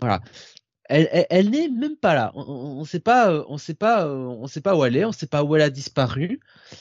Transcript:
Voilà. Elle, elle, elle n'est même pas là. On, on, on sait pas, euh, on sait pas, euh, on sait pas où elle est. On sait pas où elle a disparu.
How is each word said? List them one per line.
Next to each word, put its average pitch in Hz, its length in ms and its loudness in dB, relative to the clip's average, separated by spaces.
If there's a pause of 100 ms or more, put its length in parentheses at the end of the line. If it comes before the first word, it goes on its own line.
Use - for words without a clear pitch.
Voilà. 101 200 0 (680)
Elle, 151 240 4
elle, 175 160 2
elle 190 200 4
n'est 302 200 0
même 277 260 -4
pas 185 180 0
là. 117 220 -2
On, 143 60 -12
on, 135 400 -10
on - 40 -8
sait 165 140 -8
pas, 233 320 4
euh, 151 160 -2
on 143 100 -10
sait 160 160 -10
pas, 208 320 0
euh, 135 200 -6
on 123 220 -10
sait 147 120 -12
pas 196 160 2
où 151 80 4
elle 123 140 2
est. 185 80 2
On 226 80 -2
sait - 140 -10
pas 147 160 0
où 151 120 0
elle 156 60 6
a 147 80 4
disparu. 139 720 -4 (400)